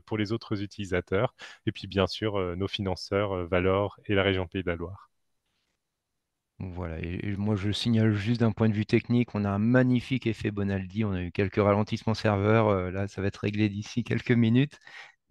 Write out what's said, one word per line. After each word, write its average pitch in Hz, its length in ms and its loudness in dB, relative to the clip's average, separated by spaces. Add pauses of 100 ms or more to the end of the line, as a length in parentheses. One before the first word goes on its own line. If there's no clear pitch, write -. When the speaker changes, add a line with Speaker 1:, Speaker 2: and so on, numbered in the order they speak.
Speaker 1:
pour 110 120 -4
les 107 140 -2
autres 107 320 -4
utilisateurs, 95 720 -2 (300)
et 104 80 -2
puis - 120 -14
bien 95 220 0
sûr, 104 300 -4
euh, 90 180 -4
nos 95 140 -2
financeurs, 98 640 -2
euh, 90 120 -4
Valor 95 600 2
et 104 100 0
la 98 80 4
région 92 240 0
Pays 95 160 -6
de 87 60 -4
la 85 80 -2
Loire. 85 340 -14 (1500)
Speaker 2:
Voilà, 87 420 -8
et, 85 260 -6
et 101 80 -4
moi 104 220 0
je 101 140 -2
signale 110 420 2
juste 110 260 0
d'un 113 140 4
point 110 160 2
de 104 40 2
vue 104 120 -2
technique, 120 500 0
on 104 80 -2
a 101 60 0
un 101 100 0
magnifique 127 680 2
effet 110 220 -2
Bonaldi, 98 540 -2
on 101 80 0
a 90 100 -2
eu 87 100 -6
quelques 101 260 -2
ralentissements 104 560 2
serveurs, 107 560 4
euh, 92 200 0
là 98 200 -4
ça - 120 -10
va 98 60 0
être - 100 -4
réglé 107 300 0
d'ici 107 380 -6
quelques 120 260 0
minutes. 120 460 4 (540)